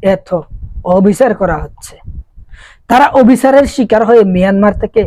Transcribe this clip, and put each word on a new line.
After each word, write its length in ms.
এত 260
অবিচার 500
করা 240
হচ্ছে। 360
তারা 200
অবিচারের 580
শিকার 380
হয়ে 200
মিয়ানমার 580
থেকে 240